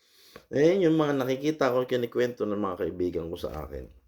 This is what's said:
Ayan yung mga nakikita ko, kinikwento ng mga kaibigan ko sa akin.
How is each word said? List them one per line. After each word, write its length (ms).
Ayan 320
yung 80
mga 240
nakikita 560
ko, 80
kinikwento 640
ng 160
mga 160
kaibigan 480
ko 80
sa 320
akin. 240